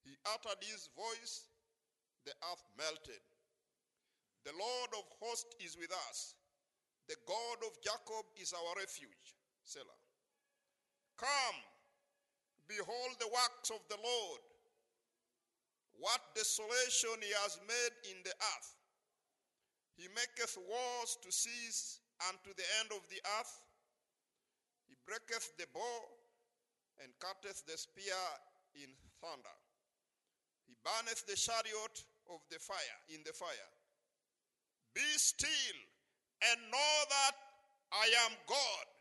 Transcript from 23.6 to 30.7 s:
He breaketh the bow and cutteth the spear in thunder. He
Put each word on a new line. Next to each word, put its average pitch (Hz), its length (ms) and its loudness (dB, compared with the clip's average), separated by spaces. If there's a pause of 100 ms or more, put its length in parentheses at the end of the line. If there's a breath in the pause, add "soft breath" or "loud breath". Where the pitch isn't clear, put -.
He 135 60 -20 (120)
breaketh 226 520 -4
the 170 160 -6
bow 233 260 -2 (1000)
and 127 160 -16
cutteth 190 480 -8
the 160 100 -6
spear 190 480 -2 (500)
in 143 160 -16 (300)
thunder. 131 380 -10 (1080)
He 123 160 -20